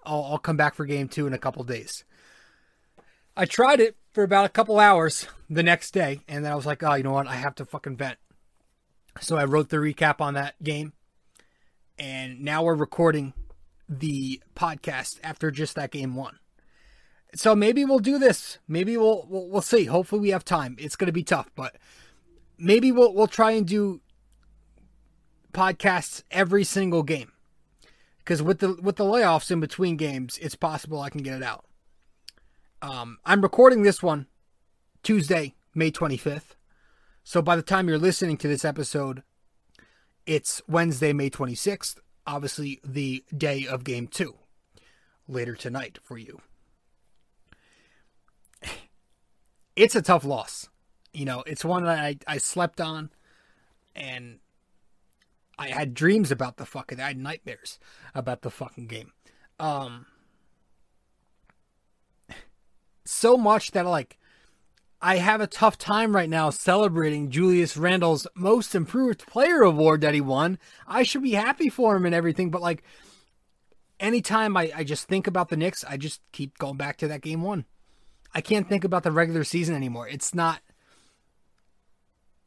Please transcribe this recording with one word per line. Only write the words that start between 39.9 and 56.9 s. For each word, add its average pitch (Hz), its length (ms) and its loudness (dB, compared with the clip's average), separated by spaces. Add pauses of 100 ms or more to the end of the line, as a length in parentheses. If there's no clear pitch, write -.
it's - 400 -2
Wednesday, 156 440 2
May 143 200 -2
twenty-sixth, 135 680 -6 (280)
obviously 143 560 -8
the 135 400 -6 (120)
day 139 300 -2
of 127 180 -8
game 120 240 -8
two, - 280 -6 (920)
later 120 280 -8
tonight 127 480 -12
for 117 160 -18
you. - 200 -20 (3250)
It's - 200 6
a 202 60 2
tough 160 240 2
loss. - 440 -8 (420)
You 143 140 -10
know, 127 220 -8
it's 156 180 -8
one 175 200 0
that 165 120 2
I, 147 200 -4 (100)
I 151 100 -4
slept - 420 -4
on, 156 300 -8 (840)
and 123 440 -16 (1160)
I 143 120 -10
had 131 260 -6
dreams 180 340 4
about 127 280 -4
the 131 80 -14
fucking, 131 340 -14